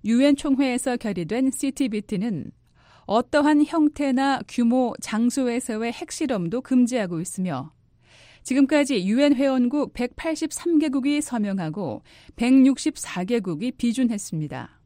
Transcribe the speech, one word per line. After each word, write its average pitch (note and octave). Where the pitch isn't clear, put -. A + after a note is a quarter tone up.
유엔 C4
총회에서 B3+
결의된 G#3+
씨티비티는 A3
어떠한 D4
형태나 C#4
규모, A#3+
장소에서의 A#3
핵실험도 A#3
금지하고 A3+
있으며 D#3+
지금까지 C4+
유엔 C#4
회원국 C4
백팔십삼 D#4
개국이 C#4+
서명하고 G3
백육십사 C4
개국이 G3+
비준했습니다. G3+